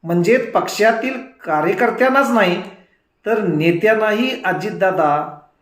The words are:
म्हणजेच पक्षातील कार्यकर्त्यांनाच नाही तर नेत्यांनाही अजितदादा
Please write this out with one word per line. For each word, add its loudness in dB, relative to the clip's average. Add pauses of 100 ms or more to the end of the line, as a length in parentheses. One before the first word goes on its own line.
म्हणजेच 0
पक्षातील 0 (240)
कार्यकर्त्यांनाच 0
नाही 0 (640)
तर 0
नेत्यांनाही 0
अजितदादा -2 (240)